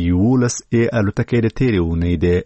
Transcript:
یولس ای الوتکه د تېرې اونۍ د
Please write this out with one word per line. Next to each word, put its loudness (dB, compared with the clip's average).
یولس 2
ای 2
الوتکه -2
د -2
تېرې 0
اونۍ 0
د 2